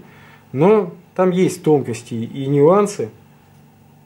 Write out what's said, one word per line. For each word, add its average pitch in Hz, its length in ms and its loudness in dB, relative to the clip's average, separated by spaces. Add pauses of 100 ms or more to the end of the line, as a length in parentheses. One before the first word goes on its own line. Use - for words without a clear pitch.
(520)
но 180 400 2 (220)
там 185 160 0
есть 175 320 -2
тонкости 123 520 -2
и 117 320 -8
нюансы, 143 640 2 (960)